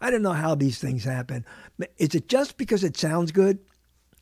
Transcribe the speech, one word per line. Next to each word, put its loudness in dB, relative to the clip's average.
I 0
don't 2
know 2
how 0
these 0
things -4
happen. -6
Is 2
it -2
just 0
because 0
it -2
sounds 0
good? 4